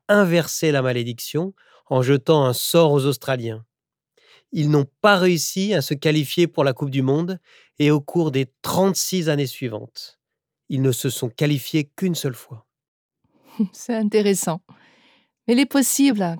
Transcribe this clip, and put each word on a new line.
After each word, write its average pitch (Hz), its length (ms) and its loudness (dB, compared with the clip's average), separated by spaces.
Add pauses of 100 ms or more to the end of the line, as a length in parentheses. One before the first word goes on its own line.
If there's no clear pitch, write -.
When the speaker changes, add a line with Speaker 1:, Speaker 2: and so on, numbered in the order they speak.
Speaker 1:
inversé 170 640 2
la 139 100 0
malédiction 127 720 -4 (320)
en 131 160 0
jetant 139 440 4
un 127 80 2
sort 165 380 2
aux 139 140 2
Australiens. 120 580 -4 (920)
Ils 151 160 0
n'ont 143 180 2 (140)
pas 202 160 6
réussi 185 560 0
à 160 80 0
se - 120 -6
qualifier 156 540 0
pour 160 160 -2
la 139 80 2
Coupe 139 180 -6
du 135 120 -2
Monde 160 380 -2 (400)
et 147 120 4
au 151 80 4
cours 156 320 -2
des 131 180 -2 (120)
trente-six 185 680 -2
années 147 180 0
suivantes, - 760 -12 (480)
ils 131 120 -2
ne 131 120 2
se 131 160 -4
sont 123 180 -6
qualifiés 147 560 -2 (120)
qu'une 180 200 -2
seule 135 180 -6
fois. - 320 -20 (540)
Speaker 2:
<laughs> - 540 -10
C'est - 220 -8
intéressant. 208 680 0 (840)
Mais 226 60 2
il 240 60 2
est 277 60 4
possible 240 760 0